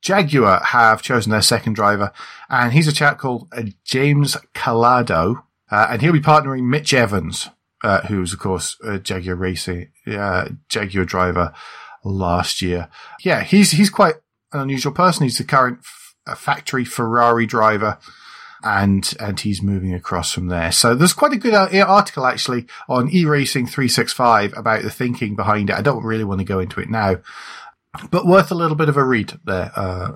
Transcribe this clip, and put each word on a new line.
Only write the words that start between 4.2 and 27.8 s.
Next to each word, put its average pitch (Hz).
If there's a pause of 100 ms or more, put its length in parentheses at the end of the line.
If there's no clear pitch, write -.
Calado, 117 (280)
uh, 107
and 120
he'll 170
be 156
partnering 143
Mitch 139
Evans, 101 (340)
uh, 101
who's, 95
of 95
course, 92
uh, 104
Jaguar 92
Racing, 90 (180)
uh, 101 (180)
Jaguar 95
driver 90 (500)
last 90
year. 90 (320)
Yeah, 165
he's, 196
he's 196
quite 220 (360)
an 147
unusual 135
person. 175
He's 120
the -
current 135
f-, - (120)
uh, -
factory 139
Ferrari 117
driver, 107 (640)
and, 98
and 104
he's 98
moving 95
across 87
from 90
there. 85
So 120
there's 165
quite 294
a -
good, 220
uh, 190 (180)
article, 190
actually, 123 (220)
on 131
E 180
Racing 143
three 131
six 117
five 113
about 110
the 104
thinking 117
behind 104
it. 95
I 104
don't 120
really 110
want 98
to 92
go 95
into 92
it -
now, 101 (920)